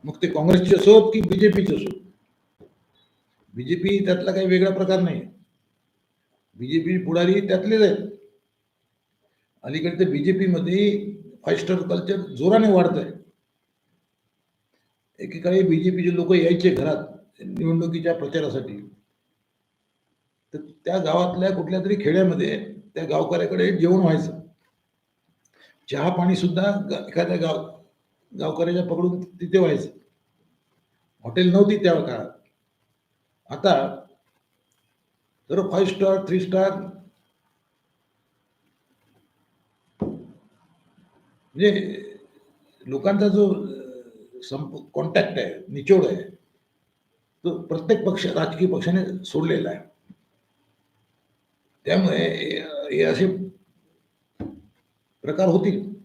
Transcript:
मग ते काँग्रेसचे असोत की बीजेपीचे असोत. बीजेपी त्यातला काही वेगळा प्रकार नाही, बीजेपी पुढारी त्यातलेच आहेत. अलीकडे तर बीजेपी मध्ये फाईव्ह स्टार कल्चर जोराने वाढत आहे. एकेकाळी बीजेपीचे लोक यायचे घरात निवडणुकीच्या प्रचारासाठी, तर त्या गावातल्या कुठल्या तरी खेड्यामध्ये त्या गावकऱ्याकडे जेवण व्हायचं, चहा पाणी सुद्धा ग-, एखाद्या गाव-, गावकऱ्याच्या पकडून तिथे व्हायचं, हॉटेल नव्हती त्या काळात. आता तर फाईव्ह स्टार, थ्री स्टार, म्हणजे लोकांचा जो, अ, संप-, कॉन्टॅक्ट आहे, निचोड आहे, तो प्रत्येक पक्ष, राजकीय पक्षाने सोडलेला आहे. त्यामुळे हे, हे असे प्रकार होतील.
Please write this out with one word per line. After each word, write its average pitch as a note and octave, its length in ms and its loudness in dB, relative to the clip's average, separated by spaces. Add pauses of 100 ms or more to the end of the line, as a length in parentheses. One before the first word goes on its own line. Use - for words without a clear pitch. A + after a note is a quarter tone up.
मग D3 180 -12
ते E3+ 60 -2
काँग्रेसचे F3+ 480 4
असोत G#3+ 380 8
की A3 80 0
बीजेपीचे G3 540 2
असोत. - 260 -8 (1500)
बीजेपी F3 520 -2
त्यातला F#3 260 0
काही F#3+ 160 -2
वेगळा F#3 220 4
प्रकार F#3 300 0
नाही, D#3+ 220 -2 (1300)
बीजेपी E3 500 0
पुढारी F3+ 420 2
त्यातलेच G3+ 340 2
आहेत. - 300 2 (1500)
अलीकडे E3+ 420 -2
तर - 60 -2
बीजेपी F#3 360 0
मध्ये F#3 680 0 (320)
फाईव्ह E3 180 -2
स्टार F#3 180 -2
कल्चर F3+ 400 -4
जोराने G3+ 500 2
वाढत E3+ 260 4
आहे. - 140 -6 (2000)
एकेकाळी F3+ 440 -2
बीजेपीचे F3 520 0
लोक F3 180 0
यायचे F3 360 4
घरात - 360 -2 (340)
निवडणुकीच्या E3 760 -4
प्रचारासाठी, C3+ 720 -6 (1600)
तर - 40 -14 (280)
त्या F3+ 120 -2
गावातल्या F3+ 580 0
कुठल्या F3+ 300 -4
तरी G3+ 100 0
खेड्यामध्ये - 800 0 (200)
त्या D#3+ 100 -8
गावकऱ्याकडे F3 720 0
जेवण F3 220 4
व्हायचं, D#3+ 400 0 (1500)
चहा C#3+ 180 0
पाणी F3+ 260 2
सुद्धा F3+ 360 0 (180)
ग-, - 180 -6
एखाद्या F3 280 -2
गाव-, D#3+ 440 -4 (600)
गावकऱ्याच्या E3+ 460 -2
पकडून F3 360 -2
तिथे F3 360 -2
व्हायचं, D#3 320 2 (1300)
हॉटेल F3+ 280 2
नव्हती G3+ 320 6
त्या F3 100 4
काळात. B2+ 360 -4 (1200)
आता C#3 560 0 (1400)
तर F#3 220 -2
फाईव्ह F#3+ 200 2
स्टार, F#3+ 360 0
थ्री F3+ 120 0
स्टार, F#3+ 320 0 (4000)
म्हणजे - 480 0 (840)
लोकांचा G3 420 0
जो, G3 380 2
अ, - 760 -16
संप-, D3 340 -12 (160)
कॉन्टॅक्ट - 460 -2
आहे, F#2+ 160 -8 (120)
निचोड C#3+ 380 4
आहे, - 180 -4 (1200)
तो E3+ 180 -4
प्रत्येक - 440 -2
पक्ष, F#3 200 -2
राजकीय E3+ 420 -2
पक्षाने F3 560 -2
सोडलेला - 460 -2
आहे. - 200 -14 (2000)
त्यामुळे F#2 320 0
हे, - 420 -4 (360)
हे D#2+ 80 2
असे F#3 340 0 (1800)
प्रकार F3+ 260 0
होतील. F#3+ 460 0 (120)